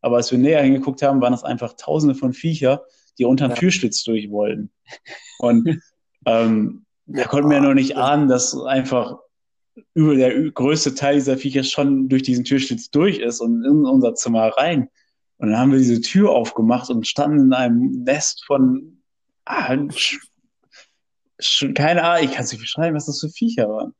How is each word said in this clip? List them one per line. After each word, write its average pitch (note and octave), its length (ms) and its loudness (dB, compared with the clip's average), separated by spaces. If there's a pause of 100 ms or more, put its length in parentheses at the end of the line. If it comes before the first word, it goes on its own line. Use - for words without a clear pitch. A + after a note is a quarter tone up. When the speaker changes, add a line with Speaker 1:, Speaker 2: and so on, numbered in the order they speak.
Speaker 1:
aber A#2+ 160 0
als A#2+ 140 -2
wir B2+ 80 0
näher D3 240 4
hingeguckt C3+ 400 0
haben, C#3 180 2
waren B2 120 2
das A#2 100 -6
einfach A#2+ 300 -8
Tausende D3+ 420 0
von C3 180 -4
Viecher, C#3+ 500 -2 (360)
die B2 60 2
unter C3 220 2
den A#2+ 40 0
Speaker 2:
Ja. A#2+ 60 -6
Speaker 1:
Türschlitz F3 460 -2
durch G#2+ 280 -4
wollten. G#2 400 -4 (680)
Und, A#2 280 2 (360)
Speaker 2:
<laughs> - 220 -16
Speaker 1:
ähm, A2+ 600 0 (200)
da C#3 160 -6
Speaker 2:
Ja. B2 60 -2
Speaker 1:
konnten C#3+ 240 2
wir C#3+ 100 4
noch C#3 140 4
nicht C3+ 200 0
ahnen, C#3+ 320 2
dass B2+ 380 0
einfach C3 520 -2 (760)
über D3+ 220 4
der B2+ 200 4
ü-, D3 160 -2
größte C#3+ 440 -2
Teil C#3+ 200 0
dieser C3+ 220 0
Viecher C3+ 260 -2
schon C3+ 460 0
durch C3 140 2
diesen B2 200 0
Türschlitz C3 460 -4
durch F3 300 0
ist A#2 200 -6
und A#2 240 -2
in D3 220 4
unser B2+ 300 2
Zimmer A2+ 320 0 (100)
rein. C#3+ 320 0 (480)
Und G#2 140 -2
dann A2 80 0
haben C3+ 120 4
wir C3 60 4
diese A#2+ 240 2
Tür G3 300 2
aufgemacht A#2 580 0
und A2+ 180 -4
standen D3 380 0
in C3 80 4
einem B2 500 0
Nest C#3+ 420 -4
von, C3 580 -2 (420)
ah, - 280 -6
sch-, - 460 -6 (1200)
sch-, - 340 -2
keine D#3+ 300 0
Ahnung, E3+ 240 2
ich C3 80 -6
kann's B2+ 160 -8
nicht A2 100 -14
beschreiben, D#3 340 -4
was D3 100 -6
das C#3+ 140 -8
für D3+ 100 -8
Viecher A3+ 400 -2
waren. G#2+ 300 -8